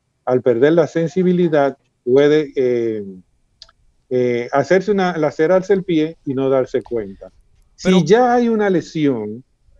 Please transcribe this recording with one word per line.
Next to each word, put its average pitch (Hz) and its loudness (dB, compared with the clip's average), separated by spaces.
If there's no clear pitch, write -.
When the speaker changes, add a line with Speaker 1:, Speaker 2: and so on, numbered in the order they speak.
Speaker 1:
al 127 0
perder 131 2
la 165 2
sensibilidad 165 0
puede, 143 2
eh, 117 -2
eh, 123 -2
hacerse 180 0
una, 185 0
lacerarse 165 0
el 190 0
pie 160 -2
y 139 -6
no 135 -2
darse 131 -2
cuenta. 98 -10
Speaker 2:
Pero 185 2
Speaker 1:
Si 160 -2
ya 240 4
hay 240 0
una 214 0
lesión, 135 -4